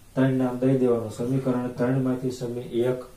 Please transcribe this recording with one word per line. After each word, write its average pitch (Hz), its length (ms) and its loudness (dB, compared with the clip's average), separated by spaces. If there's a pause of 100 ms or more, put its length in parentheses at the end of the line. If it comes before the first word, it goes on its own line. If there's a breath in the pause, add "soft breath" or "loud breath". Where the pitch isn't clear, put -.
(140)
ત્રણ 131 200 2
નામ 127 240 0
દઈ 131 200 4
દેવાનું. 117 320 2
સમીકરણ 123 580 -2
ત્રણ 131 340 0
માંથી 127 280 0
સમી 120 520 -4
એક 127 180 0 (160)